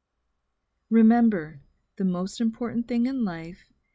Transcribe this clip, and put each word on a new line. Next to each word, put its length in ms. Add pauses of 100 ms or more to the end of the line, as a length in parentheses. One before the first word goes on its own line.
(920)
Remember, 720 (360)
the 80
most 380
important 460
thing 180
in 180
life 400 (300)